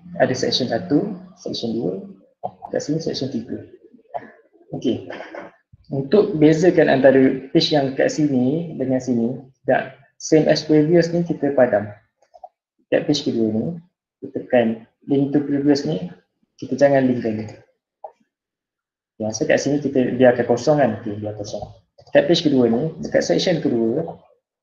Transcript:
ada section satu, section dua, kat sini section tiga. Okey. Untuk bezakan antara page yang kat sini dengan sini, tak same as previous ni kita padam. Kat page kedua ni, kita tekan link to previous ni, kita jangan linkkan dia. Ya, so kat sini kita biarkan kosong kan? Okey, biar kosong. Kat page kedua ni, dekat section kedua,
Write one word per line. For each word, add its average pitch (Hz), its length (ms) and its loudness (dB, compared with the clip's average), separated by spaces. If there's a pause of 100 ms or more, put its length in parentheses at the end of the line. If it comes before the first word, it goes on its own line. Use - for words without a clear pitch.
(180)
ada 127 160 2
section 120 380 -2
satu, 147 420 -2 (240)
section - 400 -8
dua, 147 140 -4 (840)
kat - 80 -2
sini 151 220 -4
section - 260 -6
tiga. 220 300 -8 (1120)
Okey. 98 380 -4 (840)
Untuk 143 480 2
bezakan 160 480 4
antara 131 640 4
page 165 220 2
yang 135 180 0
kat 135 160 0
sini 147 680 0
dengan 127 180 -2
sini, 127 400 -2 (300)
tak - 320 -2 (180)
same 156 320 2
as 151 160 2
previous 165 480 4
ni 175 80 0
kita 143 320 -4
padam. 107 380 2 (1000)
Kat 147 160 2
page 147 160 0
kedua 117 320 -2
ni, 113 120 -2 (580)
kita - 180 -10
tekan 113 480 0 (160)
link 139 300 0
to 147 80 2
previous 143 420 0
ni, 170 240 -6 (480)
kita - 220 -8
jangan 139 260 4
linkkan 113 400 -2
dia. - 160 -18 (1600)
Ya, 107 80 -4
so 131 160 -4
kat 127 160 2
sini 139 220 -2
kita 127 340 0
biarkan 120 320 4
kosong 147 320 2
kan? 110 220 0
Okey, 104 180 -8
biar 104 160 -8
kosong. 104 240 -10 (480)
Kat 143 160 4
page 170 160 2
kedua 127 300 4
ni, 135 180 0 (160)
dekat - 160 0
section 170 400 0
kedua, 120 560 -2 (460)